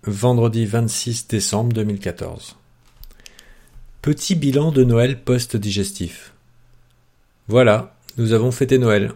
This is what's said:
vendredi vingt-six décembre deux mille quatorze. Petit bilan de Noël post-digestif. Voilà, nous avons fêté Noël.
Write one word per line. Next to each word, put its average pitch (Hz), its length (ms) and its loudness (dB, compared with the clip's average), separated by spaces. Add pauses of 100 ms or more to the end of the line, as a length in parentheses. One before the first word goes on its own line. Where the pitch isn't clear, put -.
vendredi 113 600 0
vingt-six 113 600 -4
décembre 113 460 -2
deux 110 100 -2
mille 104 160 -2
quatorze. - 560 -10 (1500)
Petit 151 340 -2
bilan 143 360 0
de 131 140 6
Noël 120 360 2
post-digestif. 104 1120 -4 (1160)
Voilà, 113 480 4 (200)
nous 113 140 0
avons 113 200 2
fêté 131 260 2
Noël. 107 380 2